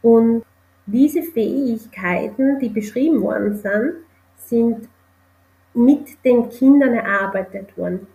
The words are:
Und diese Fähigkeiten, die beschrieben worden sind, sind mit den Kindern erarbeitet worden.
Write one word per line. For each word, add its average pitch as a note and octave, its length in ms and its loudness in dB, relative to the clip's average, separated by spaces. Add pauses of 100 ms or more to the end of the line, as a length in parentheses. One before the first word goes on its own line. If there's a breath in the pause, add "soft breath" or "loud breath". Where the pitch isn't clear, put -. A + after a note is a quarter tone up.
Und A#3 420 4 (420)
diese C#4+ 380 0
Fähigkeiten, A3+ 1400 -4
die B3 100 -4
beschrieben A#3+ 520 -2
worden G#3 340 -4
sind, G#3+ 380 -4 (440 loud breath)
sind A#3 500 -2 (880)
mit B3+ 520 2
den A#3+ 240 2
Kindern C4+ 440 4
erarbeitet G3 840 -4
worden. F3+ 380 -6